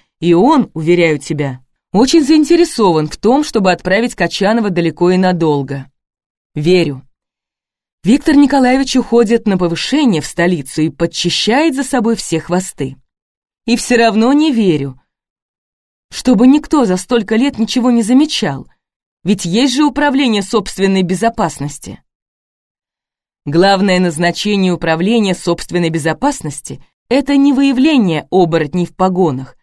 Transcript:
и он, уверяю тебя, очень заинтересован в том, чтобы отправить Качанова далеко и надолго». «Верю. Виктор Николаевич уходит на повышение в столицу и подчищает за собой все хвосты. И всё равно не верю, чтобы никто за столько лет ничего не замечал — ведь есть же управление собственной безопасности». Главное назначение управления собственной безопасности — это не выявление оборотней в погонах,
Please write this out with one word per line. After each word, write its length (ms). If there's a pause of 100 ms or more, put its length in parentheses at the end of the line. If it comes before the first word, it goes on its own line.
(200)
и 140
он, 400
уверяю 440
тебя, 460 (260)
очень 320
заинтересован 840
в 80
том, 260
чтобы 300
отправить 420
Качанова 540
далеко 420
и 60
надолго». 760 (640)
«Верю. 480 (1040)
Виктор 320
Николаевич 580
уходит 540
на 80
повышение 640
в 60
столицу 560
и 80
подчищает 840
за 80
собой 320
все 260
хвосты. 560 (680)
И 120
всё 200
равно 380
не 180
верю, 480 (1120)
чтобы 360
никто 380
за 120
столько 380
лет 240
ничего 320
не 120
замечал — 680 (560)
ведь 200
есть 300
же 100
управление 580
собственной 600
безопасности». 1000 (1400)
Главное 560
назначение 720
управления 600
собственной 560
безопасности — 920 (240)
это 280
не 160
выявление 800
оборотней 560
в 100
погонах, 680